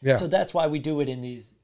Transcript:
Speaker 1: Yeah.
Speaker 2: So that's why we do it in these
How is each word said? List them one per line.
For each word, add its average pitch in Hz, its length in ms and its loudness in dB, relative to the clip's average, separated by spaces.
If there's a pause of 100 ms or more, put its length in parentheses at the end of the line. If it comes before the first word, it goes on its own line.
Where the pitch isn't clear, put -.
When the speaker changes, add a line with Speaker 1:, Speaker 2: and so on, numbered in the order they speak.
Speaker 1:
Yeah. 135 160 4
Speaker 2:
So 175 120 0
that's 180 260 0
why 165 140 2
we 151 100 -2
do 147 220 -2
it 139 80 -2
in 127 120 -6
these 123 440 -12